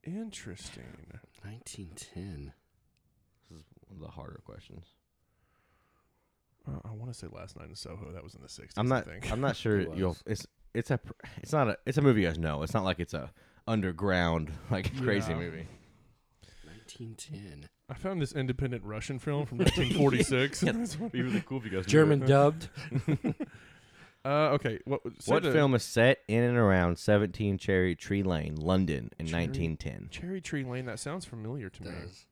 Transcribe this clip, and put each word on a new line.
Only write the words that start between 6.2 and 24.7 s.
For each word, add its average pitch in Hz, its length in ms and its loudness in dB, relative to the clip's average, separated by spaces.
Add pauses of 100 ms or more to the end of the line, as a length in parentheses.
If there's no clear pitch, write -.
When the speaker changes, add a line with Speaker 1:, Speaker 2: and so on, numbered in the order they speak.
Speaker 1:
Uh, 139 160 -10
I 113 80 -12
wanna 117 220 -12
say - 160 -16
Last 87 280 -16
Night 80 100 -16
in 78 60 -18
Soho. - 380 -14
That 87 100 -14
was - 120 -18
in - 80 -20
the - 60 -20
sixties, - 280 -18
Speaker 3:
I'm 113 120 2
not. 127 180 2
Speaker 1:
I - 60 -14
think. 107 200 -8
Speaker 3:
I'm 117 80 -4
not 135 160 0
sure 104 240 4
Speaker 2:
It 80 160 0
Speaker 3:
you'll. 92 140 2
Speaker 2:
was. - 160 -8
Speaker 3:
It's, 104 200 -6 (280)
it's 117 160 -4
a. 127 80 2
pr-, - 140 -10 (300)
It's - 100 -8
not 143 160 4
a. - 180 -2
It's 131 120 0
a 147 40 4
movie 117 200 8
you 85 60 4
guys 80 100 -2
know. 76 240 0
It's - 120 -6
not 104 100 2
like 90 160 0
it's 85 140 -6
a 71 180 -8 (340)
underground, 90 920 0
<laughs> - 100 -12
like, 95 280 -2
crazy 101 340 0
Speaker 1:
Yeah. 80 60 -2
Speaker 3:
movie. 82 280 -8 (1000)
Speaker 2:
Nineteen 110 500 -16
ten. 101 520 -14 (200)
Speaker 1:
I 131 60 -10
found 190 260 -4
this 139 120 -2
independent 127 520 -4
Russian 113 340 -8
film 147 280 -2
from 120 120 -8
Speaker 3:
<laughs> - 0 -
Speaker 1:
nineteen 160 380 2
forty-six. 135 680 4
Speaker 3:
Yeah, - 100 2
Speaker 1:
<laughs> - 0 -
That's 226 260 -4
what 220 80 -6
Speaker 3:
it'd 214 60 -8
be 123 100 -2
really 147 200 0
cool 135 160 -6
if 113 60 -8
you 107 60 -8
guys 92 160 -2
knew 101 40 -2
Speaker 2:
German 151 300 8
Speaker 3:
that. 131 80 2
Speaker 2:
dubbed. 143 400 6 (760)
Speaker 1:
<laughs> - 40 -12 (760)
Uh, 147 300 4
okay. 120 320 -2